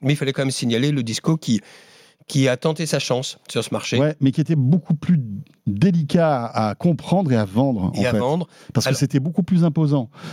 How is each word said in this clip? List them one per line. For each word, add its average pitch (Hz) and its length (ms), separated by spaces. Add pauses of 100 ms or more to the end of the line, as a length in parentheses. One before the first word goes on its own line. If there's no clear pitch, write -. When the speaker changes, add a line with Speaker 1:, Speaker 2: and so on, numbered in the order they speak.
Speaker 1:
Mais 135 100
il 147 40
fallait 135 180
quand - 80
même 135 80
signaler 127 400
le 139 120
Disco 113 360
qui, 113 240 (640)
qui 135 220
a 127 100
tenté 160 260
sa 151 140
chance 131 400 (120)
sur 113 140
ce - 80
marché. 117 260
Speaker 2:
Ouais, 151 220
mais 135 100
qui 156 120
était 160 140
beaucoup 147 380
plus 160 260 (460)
délicat 151 800
à, 110 260
à 101 40
comprendre 175 580
et 123 40
à 107 100
vendre, 104 480
Speaker 1:
Et - 60
Speaker 2:
en 123 80
Speaker 1:
à 120 40
Speaker 2:
fait. 113 60
Speaker 1:
vendre. 147 300 (240)
Speaker 2:
Parce 120 120
que 131 60
Speaker 1:
Alors 139 80
Speaker 2:
c'était 143 220
beaucoup 170 220
plus 170 220
imposant. 147 460 (220)